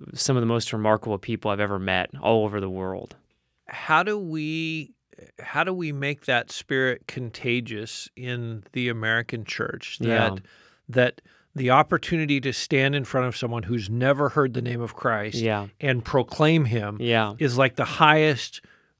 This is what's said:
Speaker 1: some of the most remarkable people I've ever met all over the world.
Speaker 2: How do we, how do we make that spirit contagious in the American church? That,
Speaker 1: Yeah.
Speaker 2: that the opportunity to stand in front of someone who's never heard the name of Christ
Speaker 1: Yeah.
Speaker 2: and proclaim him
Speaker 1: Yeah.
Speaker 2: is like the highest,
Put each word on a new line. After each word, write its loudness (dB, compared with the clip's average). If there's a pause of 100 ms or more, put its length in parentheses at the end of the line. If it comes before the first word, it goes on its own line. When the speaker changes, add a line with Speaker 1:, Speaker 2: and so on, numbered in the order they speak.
(140)
Speaker 1:
some 2
of 4
the 2
most 0
remarkable 2
people -4
I've 0
ever -2
met 0 (120)
all 4
over -2
the -4
world. -8 (520)
Speaker 2:
How 2
do 2
we, -6 (480)
how -2
do -2
we -4
make -4
that 0
spirit 0
contagious -6
in -8 (100)
the -2
American -2
church? -8
That, -2
Speaker 1:
Yeah. 2 (540)
Speaker 2:
that 0 (360)
the 0
opportunity 2
to -2
stand 0
in -2
front 0
of -4
someone -4
who's -2
never 2
heard 0
the -2
name -4
of -6
Christ -2
Speaker 1:
Yeah. 0 (120)
Speaker 2:
and 0
proclaim 2
him -2
Speaker 1:
Yeah. 2
Speaker 2:
is 0
like 4
the 0
highest, 4 (400)